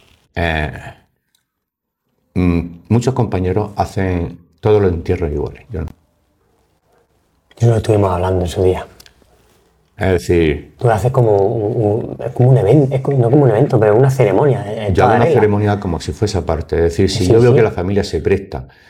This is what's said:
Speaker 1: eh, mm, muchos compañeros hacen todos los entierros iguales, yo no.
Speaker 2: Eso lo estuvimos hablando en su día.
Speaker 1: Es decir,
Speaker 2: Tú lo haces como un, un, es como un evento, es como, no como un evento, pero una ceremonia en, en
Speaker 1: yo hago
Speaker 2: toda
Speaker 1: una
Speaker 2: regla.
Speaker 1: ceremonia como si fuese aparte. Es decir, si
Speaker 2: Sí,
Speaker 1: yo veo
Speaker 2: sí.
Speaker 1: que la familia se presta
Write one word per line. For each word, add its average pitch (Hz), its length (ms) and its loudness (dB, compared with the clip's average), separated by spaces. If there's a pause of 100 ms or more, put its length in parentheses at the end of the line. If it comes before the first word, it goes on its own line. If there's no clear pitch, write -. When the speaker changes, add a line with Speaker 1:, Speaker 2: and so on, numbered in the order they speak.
(340)
Speaker 1:
eh, 80 360 -4 (1600)
mm, 87 280 0 (260)
muchos 120 260 0
compañeros 98 640 -2
hacen 92 640 -4 (220)
todos 107 220 4
los 95 100 2
entierros 82 400 -4
iguales, 73 380 -8
yo 82 120 -8
no. 78 60 -8 (1700)
Speaker 2:
Eso 117 140 2
lo 113 60 2
estuvimos 101 340 0
hablando 90 340 -2
en 87 40 -4
su 92 140 -4
día. 90 240 0 (1120)
Speaker 1:
Es 95 140 0
decir, 85 640 0
Speaker 2:
Tú - 80 -2
lo 110 80 4
haces 120 180 -2
como 113 240 2
un, 110 800 -2
un, - 100 -10
es 127 60 -10
como 123 180 2
un 135 60 6
evento, 131 380 2
es 131 80 -2
como, 139 160 -2
no 117 120 2
como 147 140 4
un 127 60 4
evento, 123 280 2
pero 107 160 4
una 131 160 4
ceremonia 117 600 0
en, 113 120 -8
en 98 100 -2
Speaker 1:
yo 92 80 2
hago 120 80 4
Speaker 2:
toda 110 60 2
Speaker 1:
una 113 100 2
Speaker 2:
regla. 143 140 2
Speaker 1:
ceremonia 104 400 2
como 82 200 -6
si - 120 -8
fuese 98 260 -2
aparte. 80 380 -4
Es 82 80 2
decir, 92 260 0
si 90 160 -2
Speaker 2:
Sí, 120 60 2
Speaker 1:
yo 113 80 6
veo 123 100 4
Speaker 2:
sí. 120 60 4
Speaker 1:
que 120 60 4
la 107 80 0
familia 95 320 -4
se 85 200 -6
presta 71 440 -4 (220)